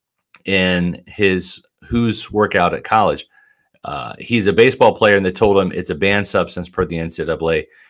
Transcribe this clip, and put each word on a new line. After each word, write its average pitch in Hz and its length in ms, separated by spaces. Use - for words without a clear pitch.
in 90 640
his 95 580
Who's 117 420
workout 95 440
at 65 100
college. 98 420
Uh, - 360
he's 110 260
a 101 60
baseball 113 440
player, 104 200
and 98 100
they 92 60
told 101 260
him 92 140
it's 90 180
a 90 60
banned 98 320
substance 90 400
per - 160
the 85 140
N 82 120
C 82 140
double 80 260
A. 78 160